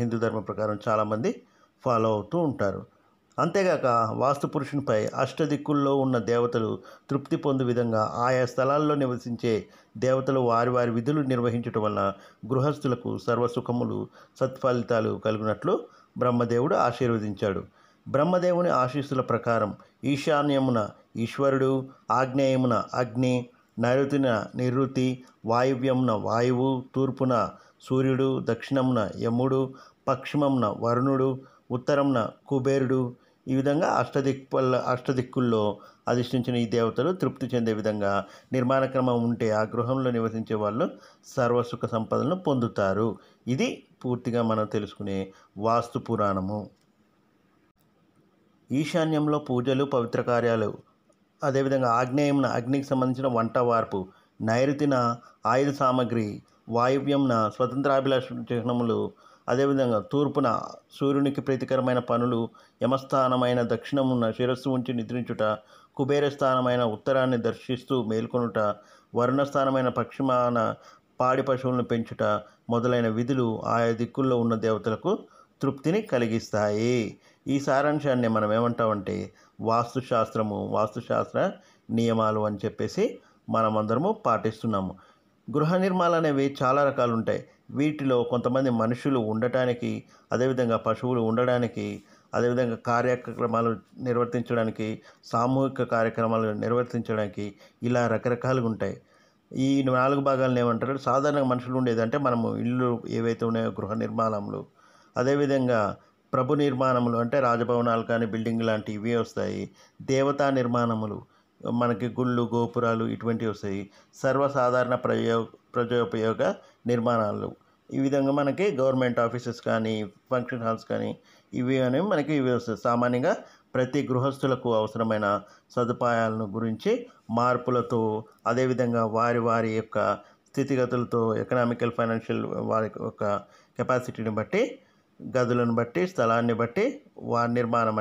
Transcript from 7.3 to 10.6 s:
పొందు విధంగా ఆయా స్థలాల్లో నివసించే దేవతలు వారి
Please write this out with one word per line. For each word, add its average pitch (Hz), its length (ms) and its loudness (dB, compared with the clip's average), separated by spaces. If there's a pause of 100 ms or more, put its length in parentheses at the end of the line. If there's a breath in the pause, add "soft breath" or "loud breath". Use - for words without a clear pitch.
పొందు 139 340 0
విధంగా 117 300 2 (240)
ఆయా 127 280 2
స్థలాల్లో 147 500 2
నివసించే 120 500 -2 (520 loud breath)
దేవతలు 131 360 2
వారి 120 360 2